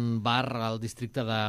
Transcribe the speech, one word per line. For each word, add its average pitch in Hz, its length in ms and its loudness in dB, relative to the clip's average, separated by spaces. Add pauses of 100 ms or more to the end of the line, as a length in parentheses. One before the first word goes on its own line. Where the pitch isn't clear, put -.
(220)
bar 120 400 2
al 113 160 0
districte 117 480 -4
de 110 120 0 (120)